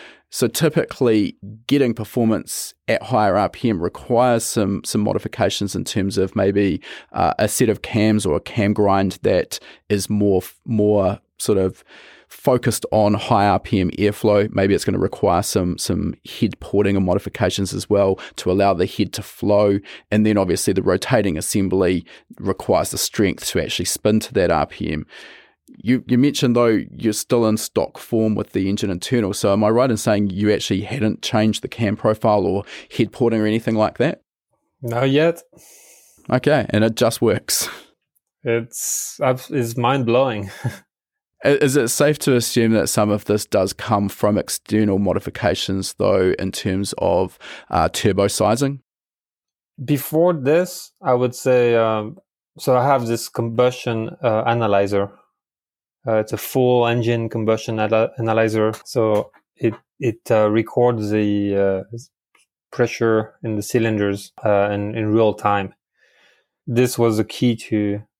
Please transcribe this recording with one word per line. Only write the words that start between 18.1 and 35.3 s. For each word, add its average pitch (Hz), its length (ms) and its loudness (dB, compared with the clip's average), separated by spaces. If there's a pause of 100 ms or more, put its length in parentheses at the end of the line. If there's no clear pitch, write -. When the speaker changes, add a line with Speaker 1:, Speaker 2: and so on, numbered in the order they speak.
Speaker 1:
to - 140 -4
allow 98 240 2
the 90 120 0
head - 260 -4
to 104 100 -8
flow. 101 560 0 (320)
And 107 160 4
then 107 100 2
obviously 95 360 0
the 95 100 0
rotating 95 560 0
assembly 92 640 0 (360)
requires 92 500 -2
the - 80 -8
strength - 500 -2
to 85 140 -2
actually - 220 -4
spin 107 340 0
to - 160 -6
that 90 160 2
R 76 160 2
P - 260 -8
M. 78 140 -6 (720)
You, 120 280 0
you 123 120 2
mentioned, 131 380 2
though, 113 340 4
you're 107 220 -2
still 117 340 0
in 110 100 2
stock - 420 -4
form 110 360 0
with 98 180 -6
the 95 160 -2
engine 101 220 -2
internal. 98 420 -2
So 101 200 0
am 107 120 2
I 107 60 4
right 123 200 2
in 110 60 0
saying 104 340 0
you 104 220 0
actually 101 300 -2
hadn't 107 400 -4
changed 107 400 0
the - 60 -8
cam 104 280 -2
profile 107 480 0
or 92 200 -2 (260)
head - 220 -2
porting 113 280 0
or 107 60 0
anything 110 280 -2
like 107 240 -2
that? 151 240 -2 (600)
Speaker 2:
Not 123 280 -2
yet. 165 300 2 (920)